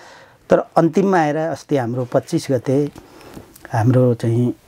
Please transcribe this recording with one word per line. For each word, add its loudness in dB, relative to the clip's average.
तर 6
अन्तिममा 2
आएर 0
अस्ति -4
हाम्रो -4
पच्चिस -2
गते 0
हाम्रो 2
चाहिँ 0